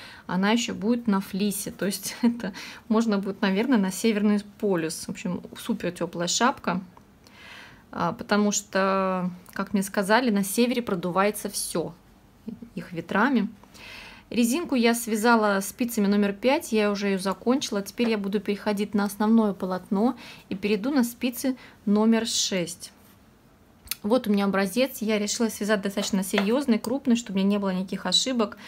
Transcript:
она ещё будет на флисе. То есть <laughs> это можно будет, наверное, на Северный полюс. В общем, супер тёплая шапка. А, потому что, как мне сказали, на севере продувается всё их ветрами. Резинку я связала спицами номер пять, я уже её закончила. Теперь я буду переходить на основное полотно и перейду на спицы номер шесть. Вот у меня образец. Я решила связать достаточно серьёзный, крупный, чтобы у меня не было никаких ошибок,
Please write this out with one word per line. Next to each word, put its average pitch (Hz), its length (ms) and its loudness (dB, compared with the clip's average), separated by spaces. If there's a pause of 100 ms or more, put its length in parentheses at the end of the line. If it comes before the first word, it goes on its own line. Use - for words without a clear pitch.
(260)
она 190 260 2
ещё 233 220 0
будет 233 320 -2
на 196 140 2
флисе. 196 520 -4
То - 120 -6
есть - 340 -4
<laughs> - 40 -2
это 233 320 0 (340)
можно 220 300 4
будет, 196 240 -4
наверное, 208 360 4
на 190 120 2
Северный 208 500 2 (180)
полюс. 170 460 -2
В 196 60 -10
общем, 185 320 -6 (160)
супер 190 340 -4
тёплая 175 360 -6
шапка. 190 520 0 (1120)
А, 170 200 -2
потому 208 400 2
что, 190 800 0 (220)
как - 220 -6
мне 196 80 2
сказали, 214 480 2
на 202 120 2
севере 240 400 2
продувается 190 680 0
всё 165 420 -4 (800)
их - 180 -10
ветрами. 196 560 2 (800)
Резинку 247 440 0
я 233 200 4
связала 214 640 2
спицами 214 460 -2
номер 202 260 4
пять, 262 400 0
я 208 180 4
уже 202 180 -2
её 196 100 0
закончила. 202 640 -2
Теперь 233 260 -2
я 220 80 2
буду 202 240 -2
переходить 202 540 -2
на 202 100 2
основное 214 480 2
полотно 190 640 -2 (320)
и 202 60 -6
перейду 208 360 -2
на 269 140 2
спицы 254 520 -4 (280)
номер 220 420 4
шесть. - 640 -4 (1080)
Вот 226 240 2
у 208 60 2
меня 202 140 2
образец. 196 540 0
Я 214 180 0
решила 208 300 0
связать 214 320 0
достаточно 196 440 -2
серьёзный, 214 540 2
крупный, 240 380 0
чтобы 196 220 -4
у 190 40 2
меня 196 80 4
не 208 80 2
было 196 120 0
никаких 190 360 -4
ошибок, 226 500 0 (120)